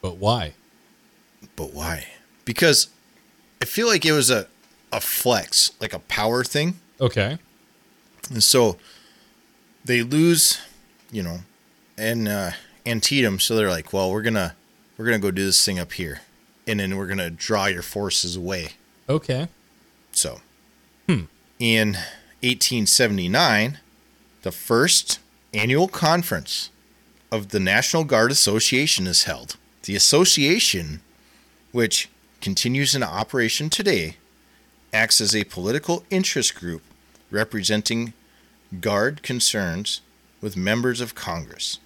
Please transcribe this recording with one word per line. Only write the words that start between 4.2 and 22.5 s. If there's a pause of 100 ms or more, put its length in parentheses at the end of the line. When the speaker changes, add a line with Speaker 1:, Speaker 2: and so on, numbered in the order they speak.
Speaker 2:
a, (440)
a
flex,
like
a
power
thing. (200)
Speaker 1:
Okay. (960)
Speaker 2:
And
so (1080)
they
lose, (520)
you
know, (580)
and,
uh, (340)
Antietam.
So
they're
like,
"Well,
we're
gonna, (420)
we're
gonna
go
do
this
thing
up
here. (440)
And
then
we're
gonna
draw
your
forces
away." (400)
Speaker 1:
Okay. (680)
Speaker 2:
So (680)
Speaker 1:
Hmm. (360)
Speaker 2:
in (440)
eighteen